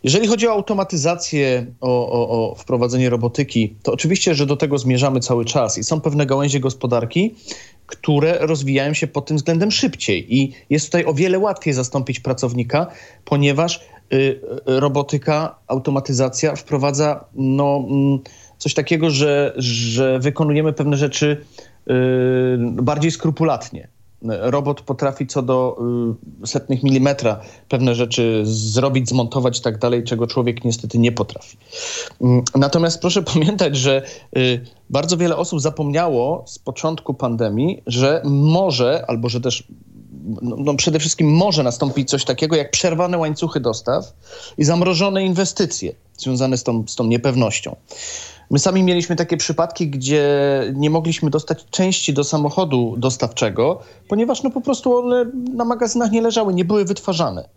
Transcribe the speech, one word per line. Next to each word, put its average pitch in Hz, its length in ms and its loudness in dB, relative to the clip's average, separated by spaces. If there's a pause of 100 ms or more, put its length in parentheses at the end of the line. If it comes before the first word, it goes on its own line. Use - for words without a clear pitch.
Jeżeli 190 220 2
chodzi 226 220 2
o 226 40 2
automatyzację, 170 1120 -2 (140)
o, 123 320 0
o, 113 380 0
o - 40 -14
wprowadzenie 123 560 0
robotyki, 117 720 0
to - 100 0
oczywiście, 165 420 2
że 143 120 2
do 139 100 0
tego 143 220 0
zmierzamy 127 420 2
cały 120 240 0
czas 117 340 -2
i 107 60 -6
są 156 160 0
pewne 147 260 0
gałęzie 139 340 0
gospodarki, 127 760 0 (520)
które 156 540 2
rozwijają 139 540 0
się 156 120 -2
pod 143 200 -6
tym 156 100 -2
względem 165 340 2
szybciej - 680 0
i 135 160 2 (180)
jest 156 160 2
tutaj 175 180 0
o 156 100 0
wiele 185 240 2
łatwiej 190 360 0
zastąpić 127 460 -4
pracownika, 123 680 -2 (380)
ponieważ, 143 560 2 (320)
y, 139 40 2
y, 135 240 2 (400)
robotyka, 147 840 0
automatyzacja 135 920 0
wprowadza, 143 680 -2 (100)
no, 135 560 0
mm, 139 280 2 (400)
coś - 160 -4
takiego, 160 360 0
że, 143 460 2
że 120 640 0
wykonujemy 147 540 0
pewne 147 240 0
rzeczy, 147 480 0 (460)
y, - 20 4 (680)
bardziej 143 520 0
skrupulatnie. - 800 -2 (340)
Robot 127 580 -2
potrafi 135 460 -4
co 139 160 -2
do, 127 360 0 (640)
y, 113 40 -12
setnych - 360 -4
milimetra 135 580 2 (280)
pewne 123 260 2
rzeczy 117 500 2
zrobić, 113 640 0
zmontować 123 500 0
i - 40 -8
tak 110 160 -2
dalej, 120 260 0
czego 117 220 -2
człowiek 120 380 -2
niestety 117 340 -2
nie 117 140 4
potrafi. - 440 -8 (640)
Mm, 123 220 4 (120)
natomiast 139 460 2
proszę 180 260 0
<laughs> - 80 -4
pamiętać, 156 420 2
że, 135 260 2 (360)
y, 127 220 2 (300)
bardzo 160 260 0
wiele 165 200 2
osób 165 240 -2
zapomniało 151 840 0
z - 120 -18
początku - 560 -6
pandemii, 120 720 -2
że 135 380 2
może, 147 840 2
albo 117 200 -2
że 120 120 -2
też, 127 240 -4 (800)
no, 117 160 -6
no, 143 160 0
przede 156 240 2
wszystkim 156 340 2
może 165 300 4
nastąpić 127 480 -2
coś 135 140 0
takiego 156 320 0
jak 147 140 0
przerwane 175 480 0
łańcuchy 156 420 -2
dostaw 120 520 -2 (460)
i 156 60 2
zamrożone 180 600 2
inwestycje 185 680 -2 (260)
związane 131 400 0
z - 40 -6
tą, 113 260 -2
z - 80 -10
tą 123 80 -2
niepewnością. 113 720 0 (720)
My 143 80 2
sami 190 240 2
mieliśmy 175 340 2
takie 170 200 -2
przypadki, 160 520 -2
gdzie 139 360 0 (500)
nie 147 160 0
mogliśmy 160 400 0
dostać 156 400 -4
części 185 420 0
do 139 120 0
samochodu 143 720 0
dostawczego, 123 840 0 (280)
ponieważ, 233 340 0
no, 269 80 0
po 254 100 -4
prostu 247 360 0
one 247 300 2 (280)
na 233 100 -2
magazynach 233 460 0
nie 226 120 2
leżały, 214 320 2
nie 180 100 2
były 202 200 2
wytwarzane. 165 720 -2